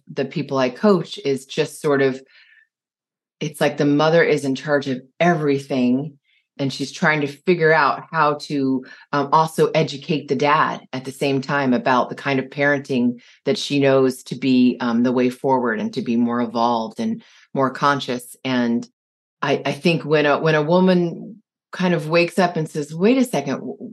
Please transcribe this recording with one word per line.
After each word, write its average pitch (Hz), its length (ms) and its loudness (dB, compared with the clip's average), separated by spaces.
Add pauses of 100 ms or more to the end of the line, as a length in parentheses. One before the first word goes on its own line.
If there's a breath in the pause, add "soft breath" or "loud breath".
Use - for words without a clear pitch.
(120)
the 143 140 -4
people 135 320 -4
I 131 100 2
coach 180 560 0
is 139 220 -2
just - 340 -4
sort 139 220 2
of, 131 180 0 (1200 soft breath)
it's 156 220 -6
like 147 160 0
the 147 80 2
mother 156 360 4
is 143 220 2
in 135 100 -2
charge 143 340 -2
of 127 120 -4 (180)
everything. 143 1000 0 (400)
And 139 120 -2
she's 135 220 -8
trying 151 300 0
to 143 40 -2
figure 160 460 2
out 143 380 2
how 151 320 2
to, 135 420 -2 (280 loud breath)
um, 139 200 -2
also 160 380 2
educate 143 580 -2
the 139 80 -2
dad 123 560 0
at 131 140 -8
the 135 60 -10
same 139 280 -2
time 139 320 0
about 120 380 2
the 139 40 -10
kind 139 240 -2
of 131 120 -6
parenting 139 720 0 (240 loud breath)
that 135 100 0
she - 220 -2
knows 135 460 2
to - 100 -10
be, 127 460 4
um, 120 220 0
the 123 100 2
way 123 180 2
forward 123 500 -2
and 113 140 -6
to 123 80 -6
be 117 140 -2
more 120 260 0
evolved 117 580 -2
and 113 220 -4 (320 loud breath)
more 135 160 0
conscious. 139 760 -2
And 120 420 0 (560)
I, 139 220 -2
I 139 80 -4
think 156 320 0
when 151 220 2
a, 139 120 2
when 156 160 2
a 151 80 2
woman 175 800 2 (280)
kind 180 240 -2
of 151 140 -4
wakes 170 300 0
up 175 180 2
and 156 120 -4
says, 151 260 -8
"Wait 208 240 2
a 254 60 4
second, 139 320 -4
w-, - 200 -10 (160)